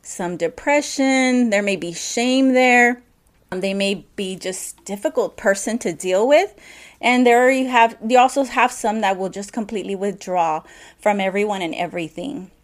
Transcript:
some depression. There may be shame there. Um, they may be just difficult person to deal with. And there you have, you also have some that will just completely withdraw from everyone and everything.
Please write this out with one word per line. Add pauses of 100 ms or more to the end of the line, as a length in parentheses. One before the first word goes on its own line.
some
depression.
There
may
be
shame
there. (500)
Um,
they
may (100)
be
just
difficult
person
to
deal
with. (460)
And
there
you
have, (100)
you
also
have
some
that
will
just
completely
withdraw (360)
from
everyone
and
everything. (120)